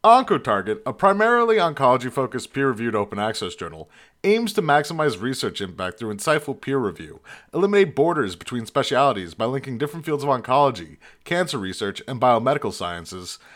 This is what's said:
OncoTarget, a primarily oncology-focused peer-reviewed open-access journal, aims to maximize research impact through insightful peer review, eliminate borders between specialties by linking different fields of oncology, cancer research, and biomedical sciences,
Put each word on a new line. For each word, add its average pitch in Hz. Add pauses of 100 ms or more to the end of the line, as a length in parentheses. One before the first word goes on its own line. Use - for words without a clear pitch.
OncoTarget, 123
a 131
primarily 220
oncology-focused 127
peer-reviewed 120
open-access 104
journal, 80 (360)
aims 220
to 214
maximize 151
research 117
impact 92
through 110
insightful 147
peer 135
review, 85 (320)
eliminate 196
borders 139
between 113
specialties 123
by 113
linking 127
different 151
fields 143
of 143
oncology, 123 (260)
cancer 175
research, 98
and 123
biomedical 123
sciences, 87 (160)